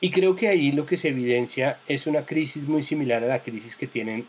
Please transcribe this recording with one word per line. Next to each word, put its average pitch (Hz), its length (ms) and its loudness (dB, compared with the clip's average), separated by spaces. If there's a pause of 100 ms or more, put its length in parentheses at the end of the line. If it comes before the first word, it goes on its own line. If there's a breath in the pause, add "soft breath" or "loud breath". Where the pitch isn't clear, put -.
Y 180 60 4
creo 185 240 4
que 214 140 0
ahí 156 240 4
lo 147 120 2
que 170 120 -2
se 160 140 0
evidencia 123 760 0
es 143 220 -2
una 147 180 0
crisis 151 380 -4
muy 151 180 0
similar 135 400 0
a 120 60 0
la 127 160 0
crisis 113 320 -10
que - 100 -8
tienen 110 420 -6